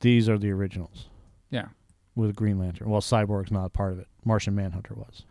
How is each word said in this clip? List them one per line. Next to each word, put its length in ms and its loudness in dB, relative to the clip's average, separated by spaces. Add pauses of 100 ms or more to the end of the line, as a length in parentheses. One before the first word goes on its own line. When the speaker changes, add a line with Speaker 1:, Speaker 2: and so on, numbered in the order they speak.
Speaker 1:
These 280 6
are 80 4
the 140 0
originals. 560 -6 (420)
Speaker 2:
Yeah. 200 -6 (460)
Speaker 1:
With 220 0
Green 220 2
Lantern. 320 -4
Well, 100 2
Cyborg's 500 0
not 140 0
a 60 -6
part 240 -2
of 40 -10
it. 80 -14 (160)
Martian 320 0
Manhunter 400 -4
was, 360 -16